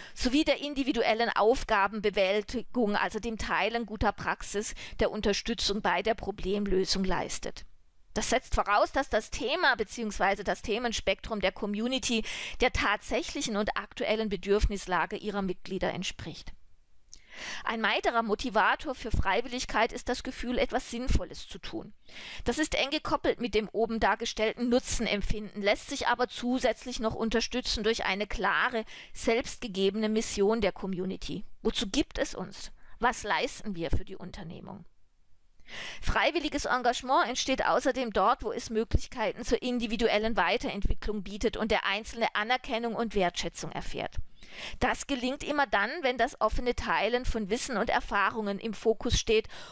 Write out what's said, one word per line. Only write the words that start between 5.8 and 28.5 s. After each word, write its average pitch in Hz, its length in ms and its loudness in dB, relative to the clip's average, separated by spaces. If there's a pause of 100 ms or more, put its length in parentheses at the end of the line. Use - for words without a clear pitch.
bei 175 180 2
der 220 140 2
Problemlösung 196 880 0
leistet. - 640 -2 (480)
Das - 160 0
setzt - 260 2
voraus, 220 360 4
dass - 180 0
das 220 220 0
Thema 285 440 2
beziehungsweise 208 680 0
das 185 180 -2
Themenspektrum 220 800 -2
der 185 120 2
Community 220 720 -2 (360)
der 247 140 4
tatsächlichen 269 800 -2
und 208 220 0
aktuellen 220 520 -2
Bedürfnislage 190 880 2
ihrer 202 260 -4
Mitglieder 190 520 -2
entspricht. - 580 -8 (1120)
Ein 226 180 -2
weiterer 226 420 2
Motivator 226 720 2
für - 160 -8
Freiwilligkeit 233 840 2
ist - 160 -6
das 247 140 -2
Gefühl, 254 360 -2
etwas - 320 0
Sinnvolles 233 560 0
zu - 120 -14
tun. - 340 -10 (500)
Das 240 160 0
ist 302 160 0
eng 262 140 0
gekoppelt - 500 0
mit 226 160 -2
dem 214 140 2
oben 226 320 0
dargestellten 220 640 0
Nutzenempfinden, 214 920 2
lässt 202 280 2
sich - 180 -4
aber 240 200 2
zusätzlich 247 720 -2
noch 220 160 0
unterstützen 226 680 0
durch 226 180 2
eine 196 240 0
klare, 202 560 0 (300)